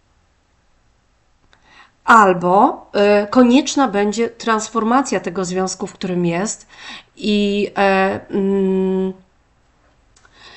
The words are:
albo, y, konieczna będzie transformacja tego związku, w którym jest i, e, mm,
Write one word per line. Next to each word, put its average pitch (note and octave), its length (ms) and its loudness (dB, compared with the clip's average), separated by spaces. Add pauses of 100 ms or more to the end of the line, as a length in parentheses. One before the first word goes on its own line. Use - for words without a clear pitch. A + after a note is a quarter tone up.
(2000)
albo, F#3+ 800 4 (380)
y, G#3 40 -8
konieczna B3+ 600 2
będzie G#3 420 -2
transformacja A3+ 880 -2
tego F#3 260 -6
związku, F#3 420 -6
w - 60 -14
którym F3+ 320 -4
jest F3 420 -4 (480)
i, G#3 640 -2
e, G3 420 0 (100)
mm, F#3+ 840 -2 (1400)